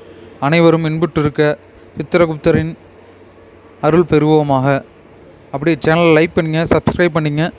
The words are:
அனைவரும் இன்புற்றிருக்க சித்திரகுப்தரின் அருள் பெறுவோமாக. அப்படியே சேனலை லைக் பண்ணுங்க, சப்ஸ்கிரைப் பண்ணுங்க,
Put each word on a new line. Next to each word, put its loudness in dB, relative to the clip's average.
அனைவரும் 2
இன்புற்றிருக்க -2
சித்திரகுப்தரின் 0
அருள் 2
பெறுவோமாக. 0
அப்படியே -2
சேனலை 2
லைக் 0
பண்ணுங்க, -2
சப்ஸ்கிரைப் 0
பண்ணுங்க, -2